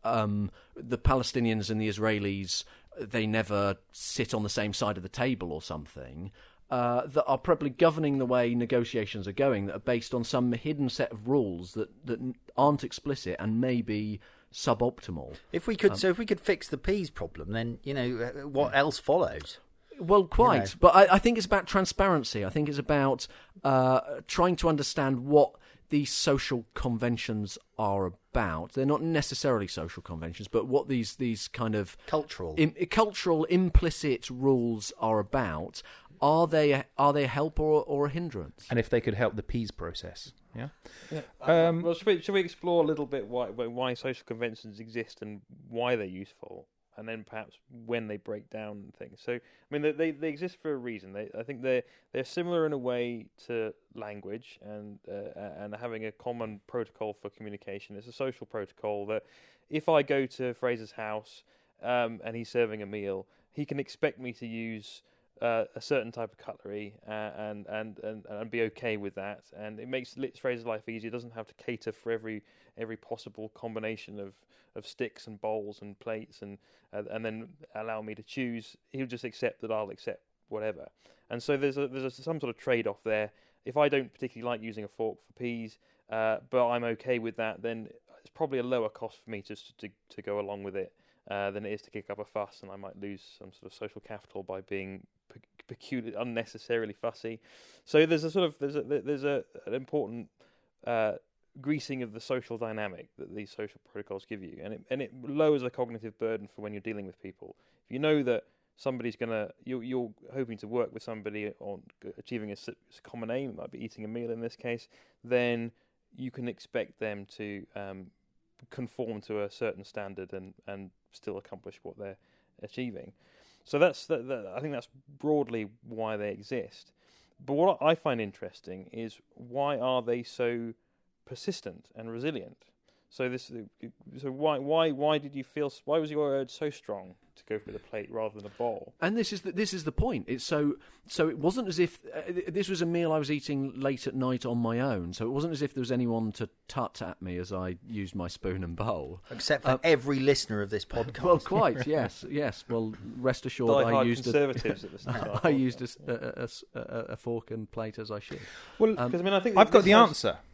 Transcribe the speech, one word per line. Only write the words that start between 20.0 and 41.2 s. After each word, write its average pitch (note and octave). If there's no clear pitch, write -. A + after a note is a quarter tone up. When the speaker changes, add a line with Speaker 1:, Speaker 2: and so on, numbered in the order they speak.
Speaker 1:
quite. A3
Speaker 2:
You B2+
know? G2
Speaker 1:
But F3
I, F#3+
I G3
think A#3
it's G3+
about F#3
transparency. F3+
I F#2+
think D3+
it's C#3+
about, C#3
uh, C3
trying F3+
to E3+
understand C#3
what D3
these D3
social C#3
conventions A2+
are G2
about. F2+
They're C3
not D3
necessarily C#3
social E2+
conventions, E2+
but A#2
what C3
these, B2
these A#2
kind A2+
of G2+
Speaker 2:
Cultural. F#2+
Speaker 1:
im-, D3+
cultural F#3+
implicit E3+
rules B2
are A2
about. G2+
Are D#3+
they D3+
a, C3+
are C#3+
they C#3+
a -
help D3
or, D3+
or C#3+
a C#3+
hindrance? C3+
Speaker 3:
And A#2+
if A2+
they A#2+
could G#2+
help G#2+
the G#2
peas A2+
process, -
yeah? A#2+
Speaker 4:
Yeah. D3+